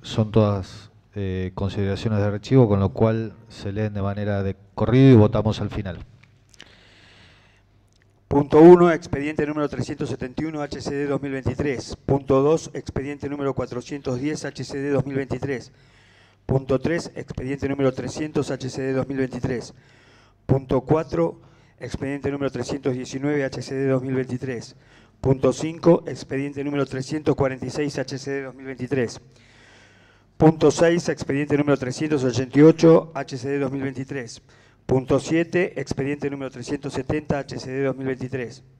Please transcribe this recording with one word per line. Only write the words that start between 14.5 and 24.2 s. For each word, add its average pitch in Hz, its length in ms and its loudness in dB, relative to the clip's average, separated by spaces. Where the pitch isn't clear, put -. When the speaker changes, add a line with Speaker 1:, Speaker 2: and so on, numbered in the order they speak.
Speaker 2:
C 143 160 -8
D 139 120 -4
dos 135 140 0
mil 139 120 -6
veintitrés. 131 560 -6
Punto 135 320 0
tres, 156 380 -4
expediente 135 520 -8
número 135 240 0
trescientos, 147 600 -6
H 131 180 -8
C - 100 -10
D 131 120 -4
dos 131 160 -2
mil 135 100 -6
veintitrés. 127 560 -4
Punto 135 360 0
cuatro, 165 580 0
expediente 139 500 -6
número 139 220 -4
trescientos 135 420 -4
diecinueve, 135 500 -4
H 131 160 -6
C 135 140 -10
D 135 140 -2
dos 131 140 2
mil 131 120 -4
veintitrés. 127 640 -6